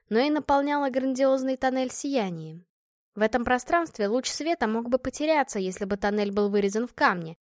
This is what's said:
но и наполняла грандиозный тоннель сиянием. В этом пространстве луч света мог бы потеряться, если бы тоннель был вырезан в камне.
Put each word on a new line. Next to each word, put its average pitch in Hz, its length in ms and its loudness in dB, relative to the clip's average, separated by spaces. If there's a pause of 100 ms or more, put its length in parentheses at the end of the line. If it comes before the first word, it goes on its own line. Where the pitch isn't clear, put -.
но 220 120 2
и 294 100 2
наполняла 285 580 0
грандиозный 262 680 0
тоннель 262 360 0
сиянием. 175 760 -4 (480)
В 208 60 -4
этом 220 240 2
пространстве 254 640 0
луч 254 180 0
света 311 400 -2
мог 226 220 -2
бы 254 100 2
потеряться, 285 600 0
если 185 240 -4
бы 196 120 -2
тоннель 202 360 0
был 208 160 2
вырезан 202 400 0
в - 60 -18
камне. 180 480 0